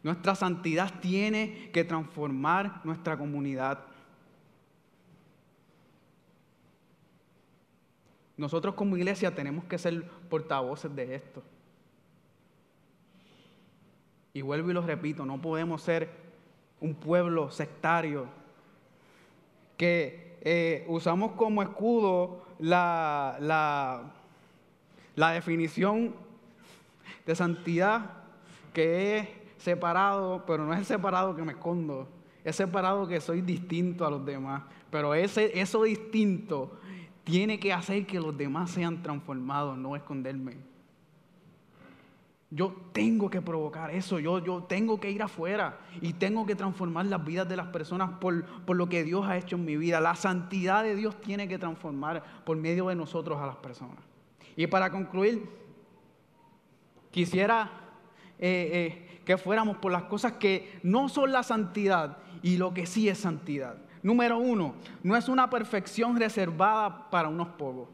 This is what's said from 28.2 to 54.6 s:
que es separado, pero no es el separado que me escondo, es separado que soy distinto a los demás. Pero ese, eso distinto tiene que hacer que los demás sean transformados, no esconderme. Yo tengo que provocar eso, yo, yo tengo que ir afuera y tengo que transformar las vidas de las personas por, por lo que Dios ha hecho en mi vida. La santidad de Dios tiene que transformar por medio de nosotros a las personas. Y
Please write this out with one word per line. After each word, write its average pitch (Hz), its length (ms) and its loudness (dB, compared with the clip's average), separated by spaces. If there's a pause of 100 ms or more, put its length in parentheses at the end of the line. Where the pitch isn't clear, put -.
que 180 460 2
es 208 100 -2 (300)
separado, 185 880 2
pero 156 180 2
no 156 100 0
es 180 60 0
el 202 60 -4
separado 190 500 2
que 156 60 -6
me 160 120 -4
escondo, 156 540 -4 (360)
es 156 120 -4
separado 190 520 2
que 170 120 -2
soy 165 220 -2
distinto 175 640 -2
a 151 60 2
los 139 140 -4
demás. 139 380 -6 (280)
Pero 147 240 0
ese, 196 440 2
eso 208 240 2
distinto 208 960 2 (440)
tiene 202 360 2
que 196 140 0
hacer 190 320 -2
que 190 140 -4
los 156 180 -4
demás 147 340 -2
sean 170 300 -2
transformados, 139 760 -4
no 135 180 -6
esconderme. 135 720 -8 (1800)
Yo 185 240 -2 (180)
tengo 214 360 4
que 185 140 -2
provocar 160 480 -4
eso, 185 260 -2
yo, 165 260 0
yo 175 200 -4
tengo 214 360 0
que 202 120 -4
ir 202 100 -4
afuera 185 560 -2 (240)
y 170 120 -2
tengo 208 340 0
que 202 80 0
transformar 185 500 -2
las 190 180 0
vidas 170 240 -2
de 180 80 -4
las 180 120 -4
personas 175 420 -4 (100)
por, 175 240 0 (220)
por 180 100 2
lo 175 140 2
que 175 140 2
Dios 185 240 0
ha 185 100 0
hecho 180 180 -4
en 175 100 -2
mi 151 120 -2
vida. 165 240 2
La 170 140 4
santidad 185 680 2
de 214 140 0
Dios 214 260 -4
tiene 202 260 -4
que 185 120 -6
transformar 160 640 -4 (220)
por 160 120 0
medio 170 300 2
de 185 80 0
nosotros 160 440 -4
a 143 60 -4
las 131 120 -6
personas. 123 420 -14 (560)
Y 160 100 2